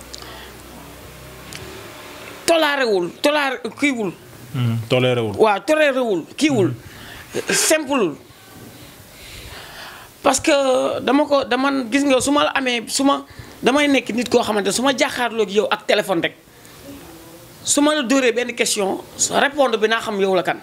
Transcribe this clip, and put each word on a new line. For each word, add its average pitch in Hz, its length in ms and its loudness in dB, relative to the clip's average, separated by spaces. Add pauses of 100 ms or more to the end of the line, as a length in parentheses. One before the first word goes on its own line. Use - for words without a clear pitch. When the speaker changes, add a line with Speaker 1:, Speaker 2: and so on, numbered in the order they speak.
(2500)
Speaker 1:
tolaarewul, 269 640 2 (120)
tolaar-, 285 380 2 (200)
kiiwul. 233 320 0 (420)
Speaker 2:
Hmm, 120 220 0 (120)
tolérewul. 123 480 2
Speaker 1:
Waaw, 208 300 4
tolérewul, 262 580 2 (120)
kiiwul. 247 340 4
Speaker 2:
Hmm. - 720 -10 (100)
Speaker 1:
Simpleul. 262 640 2 (2000)
Parce 269 180 2
que 269 600 2
dama 277 260 2
ko, 277 180 2
dama, 262 460 0
gis 277 140 2
nga, 262 160 4
su 262 100 0
ma 294 140 4
la 302 120 0
amee, 247 320 -2
su - 160 0
ma, 277 200 2 (380)
damay 285 260 4
nekk 269 260 2
nit 240 160 -2
koo 233 120 4
xamante 208 260 0
ne 190 40 2
su 226 100 0
ma 277 140 2
jàkkaarloog 226 540 0
yow 202 200 2
ak 214 160 -2
téléphone 196 360 2
rek, 156 140 -2 (1300)
su - 180 0
ma 302 120 4
la 302 80 0
dóoree 247 300 4
benn 240 220 -4
question, 208 460 -2 (300)
répondre 262 460 2
bi 214 120 2
naa 226 120 0
xam 208 200 -4
yow 190 140 2
la 170 80 2
kan. 156 200 -2